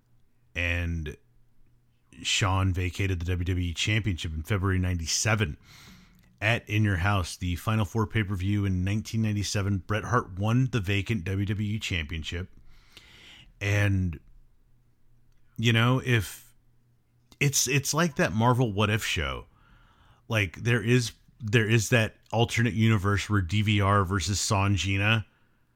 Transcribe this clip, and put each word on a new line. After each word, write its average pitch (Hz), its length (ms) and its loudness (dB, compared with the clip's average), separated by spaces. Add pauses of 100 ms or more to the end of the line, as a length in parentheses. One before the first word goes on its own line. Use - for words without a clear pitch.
(540)
and 85 640 -2 (1040)
Shawn 95 500 0
vacated 92 480 -2
the 85 60 -6
W 87 180 -2
W 90 240 -2
E 85 60 -6
Championship 104 600 -2
in 80 80 -6
February 95 360 0
ninety-seven 90 800 -2 (840)
at 113 280 -2
In 107 160 0
Your 101 120 2
House, 95 400 0
the 90 200 -4
Final 110 280 -2
Four 107 220 -2
pay-per-view 101 580 -2
in 92 200 0
nineteen 107 380 -2
ninety-seven. 101 640 -2
Bret 104 180 -2
Hart 95 340 -2
won 117 340 2
the 120 80 0
vacant 101 440 -2
W 98 200 -2
W 104 300 -4
E 113 40 -4
Championship, 85 680 -6 (1120)
and, 98 580 0 (1400)
you 117 140 4
know, 120 320 4
if - 460 -2 (880)
it's, 139 300 0
it's 135 240 0
like 156 240 0
that 131 160 0
Marvel 117 400 2
What 104 180 2
If 110 140 0
show. 67 400 -4 (840)
Like, 104 360 0
there 117 180 2
is, 120 300 2 (280)
there 107 280 2
is 113 220 2
that 113 240 2 (180)
alternate 117 420 2
universe 101 560 2
where 104 120 4
D 101 200 0
V 104 200 2
R 101 220 4
versus 92 360 -2
Sanjina, 101 840 0 (500)